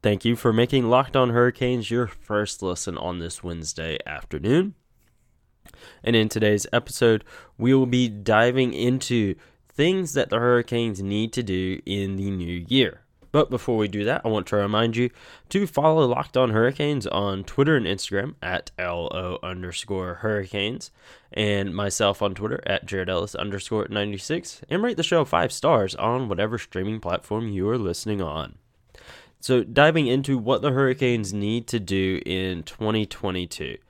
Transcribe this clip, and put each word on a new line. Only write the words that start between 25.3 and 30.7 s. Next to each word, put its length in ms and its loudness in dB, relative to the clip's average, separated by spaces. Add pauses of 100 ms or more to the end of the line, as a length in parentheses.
stars 440 2
on 340 0
whatever 300 0
streaming 420 -6
platform 480 -4
you 220 -2
are 80 0
listening 420 -2
on. 360 -6 (840)
So 220 4
diving 440 4
into 320 2
what 240 0
the 80 2